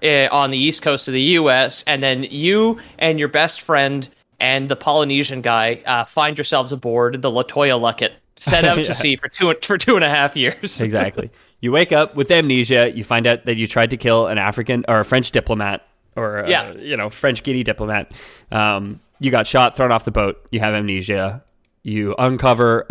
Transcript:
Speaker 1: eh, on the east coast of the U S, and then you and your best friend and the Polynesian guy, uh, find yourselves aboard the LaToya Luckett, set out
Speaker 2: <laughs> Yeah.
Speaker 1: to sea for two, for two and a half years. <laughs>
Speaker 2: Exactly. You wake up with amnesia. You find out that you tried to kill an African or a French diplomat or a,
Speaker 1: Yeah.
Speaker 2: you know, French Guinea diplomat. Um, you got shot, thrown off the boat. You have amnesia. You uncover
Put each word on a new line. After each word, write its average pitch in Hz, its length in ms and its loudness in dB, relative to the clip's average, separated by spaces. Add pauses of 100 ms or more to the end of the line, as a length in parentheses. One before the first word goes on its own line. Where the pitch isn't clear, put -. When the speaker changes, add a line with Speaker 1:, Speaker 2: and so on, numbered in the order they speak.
Speaker 1:
eh, 143 280 4
on 139 200 2
the 135 80 -4
east 151 240 -2
coast 139 240 -2
of 131 80 -4
the 131 60 0
U 160 280 4
S, 131 380 2
and 139 160 0
then 131 260 0
you 208 480 0 (220)
and 160 180 2
your 147 120 0
best 156 320 0
friend 139 460 0 (320)
and 135 300 -2
the 135 60 0
Polynesian 139 680 0
guy, 117 460 0
uh, 120 160 0
find 151 340 -2
yourselves 135 340 -2
aboard 123 520 -2
the 135 80 0
LaToya 127 500 0
Luckett, 117 300 0 (240)
set 170 300 0
out 175 120 2
Speaker 2:
<laughs> - 0 -
Yeah. 156 60 -2
Speaker 1:
to - 100 -4
sea 139 220 0
for 135 140 -10
two, 175 220 0 (120)
for 196 160 -2
two 240 160 2
and 170 100 2
a 143 40 0
half 143 260 0
years. 143 460 -4
<laughs> - 0 -
Speaker 2:
Exactly. 107 500 -4 (280)
You 120 120 -4
wake 165 200 2
up 151 240 2
with 135 140 -2
amnesia. 127 680 4
You 113 80 -8
find 117 220 0
out 117 200 2
that 117 120 -2
you 110 80 -2
tried 113 240 2
to 127 80 -4
kill 113 300 2
an 107 100 -2
African 110 500 -2
or 113 120 4
a 107 60 0
French 127 260 0
diplomat 107 500 -2 (340)
or 104 260 -4
a, 95 80 -2
Speaker 1:
Yeah. 117 240 0
Speaker 2:
you 135 220 -8
know, 107 140 -4
French 127 320 -2
Guinea 127 220 -4
diplomat. 107 480 -4 (400)
Um, 107 480 -2 (200)
you 139 120 0
got 127 160 2
shot, 123 280 2
thrown 127 160 0
off 110 140 0
the 117 60 -4
boat. 101 280 -2 (120)
You 113 80 -4
have 107 160 0
amnesia. 98 680 -4 (380)
You 107 380 -4
uncover 123 720 2